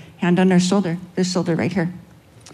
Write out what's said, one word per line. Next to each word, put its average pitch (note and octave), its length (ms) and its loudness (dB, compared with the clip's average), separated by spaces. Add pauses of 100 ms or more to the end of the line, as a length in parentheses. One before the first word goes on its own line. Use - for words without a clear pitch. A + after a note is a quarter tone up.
(180)
hand F3 200 2
on F#3 140 4
her F3+ 80 4
shoulder, F3+ 380 0 (180)
this F#3 160 -2
shoulder E3+ 240 -2
right E3 160 -2
here. F3+ 200 -2 (600)